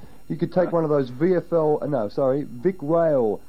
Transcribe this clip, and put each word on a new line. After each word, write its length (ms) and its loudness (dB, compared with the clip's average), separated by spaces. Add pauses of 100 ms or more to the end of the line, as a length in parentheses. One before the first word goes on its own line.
(300)
you 60 -6
could 180 -2
take 180 2
one 120 2
of 80 0
those 180 2
V 240 0
F 180 -2
L, 300 2
uh, 60 -4
no, 220 -2
sorry, 340 0
Vic 380 -4
Rail 680 2